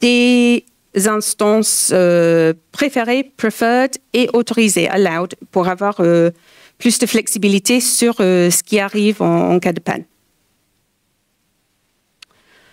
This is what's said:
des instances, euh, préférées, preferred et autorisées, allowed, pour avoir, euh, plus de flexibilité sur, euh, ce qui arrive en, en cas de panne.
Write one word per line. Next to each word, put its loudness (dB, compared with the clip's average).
des 2
instances, -2
euh, 2
préférées, -4
preferred 0
et 0
autorisées, 0
allowed, -2
pour 0
avoir, -4
euh, 2
plus 0
de -2
flexibilité 0
sur, -2
euh, 2
ce -2
qui -2
arrive -2
en, 0
en 2
cas -2
de -10
panne. -8